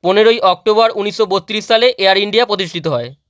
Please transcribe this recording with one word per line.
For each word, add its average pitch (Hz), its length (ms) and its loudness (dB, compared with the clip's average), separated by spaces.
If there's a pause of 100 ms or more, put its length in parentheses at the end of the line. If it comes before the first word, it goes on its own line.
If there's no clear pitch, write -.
পনেরোই 214 380 2
অক্টোবর 214 520 2
উনিশশো 208 340 -4
বত্রিশ 202 400 -6
সালে 233 320 2
এয়ার 190 200 2
ইন্ডিয়া 208 280 0
প্রতিষ্ঠিত 180 420 -6
হয়। 123 280 -6 (140)